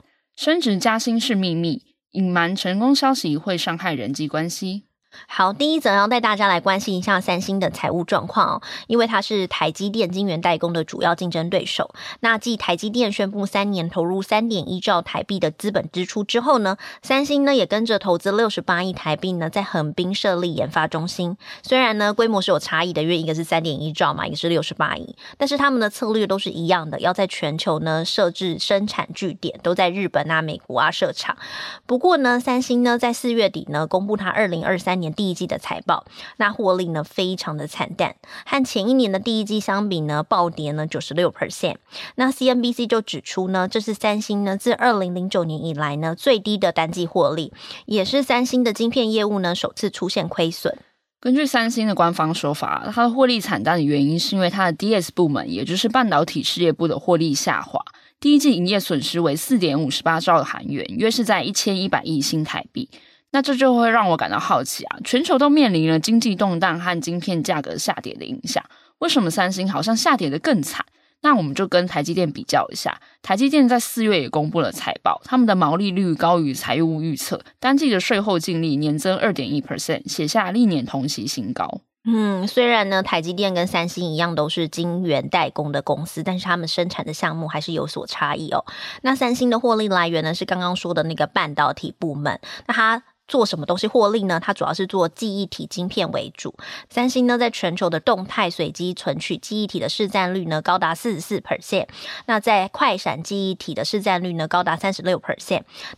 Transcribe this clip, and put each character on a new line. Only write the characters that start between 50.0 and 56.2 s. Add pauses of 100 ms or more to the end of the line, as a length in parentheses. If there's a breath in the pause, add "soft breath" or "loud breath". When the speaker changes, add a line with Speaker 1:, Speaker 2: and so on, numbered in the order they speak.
Speaker 2:
现
亏
损。 (420)
Speaker 1:
根
据
三
星
的
官
方
说
法，
它
的
获
利
惨
淡
的
原
因
是
因
为
它
的
D
S
部
门，
也
就
是
半
导